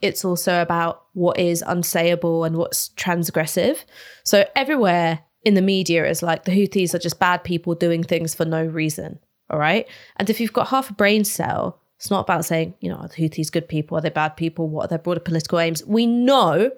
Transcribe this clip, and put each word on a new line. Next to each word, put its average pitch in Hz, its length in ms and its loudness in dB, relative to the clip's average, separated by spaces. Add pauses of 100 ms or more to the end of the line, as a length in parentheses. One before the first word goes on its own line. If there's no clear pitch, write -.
it's - 200 -2
also 175 380 0
about 170 520 -2
what 175 260 0
is 170 260 0
unsayable 170 800 0
and 160 100 -2
what's - 340 -4
transgressive. 170 920 -2 (400)
So 202 220 4 (100)
everywhere 185 640 2 (220)
in 208 120 4
the 185 80 6
media 170 440 2
is 165 140 -2
like, 165 220 -2
the 180 80 -2
Houthis 190 420 2
are 175 60 0
just 170 200 -4
bad 180 240 2
people 170 300 -2
doing 165 300 0
things 165 320 -2
for 165 100 -2
no 160 180 -2
reason, 156 540 -4 (320)
all 156 80 -4
right? 165 300 0 (300)
And 208 120 0
if 226 100 0
you've 226 140 -4
got - 140 0
half 262 240 -2
a - 20 -12
brain 208 300 4
cell, - 580 -4 (160)
it's - 140 -6
not 196 100 2
about 170 240 0
saying, 165 340 -2
you 180 100 -6
know, - 80 -8
"Are - 100 -12
the - 80 -20
Houthis 160 360 -4
good 165 160 -4
people? 156 300 -4
Are 156 40 -2
they 156 100 -2
bad 156 260 -2
people? 165 320 -4
What 156 160 -4
are - 40 -4
their 165 100 -4
broader 170 200 -4
political 165 400 -2
aims?" 165 240 -2
We 226 220 2
know 240 720 4